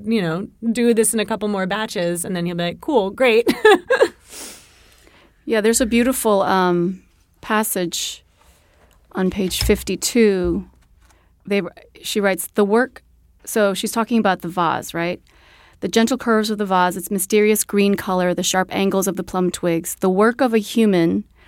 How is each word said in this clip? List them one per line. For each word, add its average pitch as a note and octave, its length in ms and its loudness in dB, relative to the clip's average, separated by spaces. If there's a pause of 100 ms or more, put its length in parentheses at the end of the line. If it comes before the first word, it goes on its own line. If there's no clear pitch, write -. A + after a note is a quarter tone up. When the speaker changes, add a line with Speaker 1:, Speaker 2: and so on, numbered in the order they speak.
Speaker 1:
you A3 180 0
know, E3+ 240 -4 (260)
do A#3 220 2
this A3 180 2
in A3 80 -2
a G#3 60 -2
couple G#3+ 220 -4
more G3 180 -2
batches." F#3 580 -4
And F#3 120 -6
then E3+ 100 -4
he'll F3 100 -6
be E3+ 80 -4
like, F3 160 -6
"Cool, G#3+ 300 0
great." B3+ 480 2
<laughs> - 40 -4 (1800)
Speaker 2:
Yeah, A3 180 0
there's A3+ 180 2
a B3+ 60 2
beautiful, A#3 560 2
um, F3+ 600 0 (380)
passage G#3 800 -4 (920)
on F#3 180 -2
page F#3 320 -4
fifty-two, G3 1000 0 (800)
they, G3+ 160 -2 (400)
she - 180 -4
writes, F#3+ 340 -2
"The G#3 100 2
work," A#3 380 0 (420)
so G3+ 300 0
she's G3+ 180 -6
talking A3+ 260 0
about G3 240 0
the F3 60 -8
vase, D#3+ 460 -2
right? E3+ 260 -4 (600)
"The G3+ 80 -4
gentle A3+ 300 2
curves A3 320 0
of G#3 80 -4
the G#3 80 -4
vase, F3+ 300 2
its - 140 -10
mysterious G#3 540 2
green G3+ 300 2
color, F3+ 400 0
the F3+ 80 -4
sharp F#3 280 0
angles F#3+ 380 0
of F3+ 80 -4
the F3 80 -4
plum F3+ 260 -2
twigs, E3 500 -4
the F#3+ 100 2
work G#3 300 2
of B3 140 2
a A3+ 40 2
human, G3+ 640 2 (240)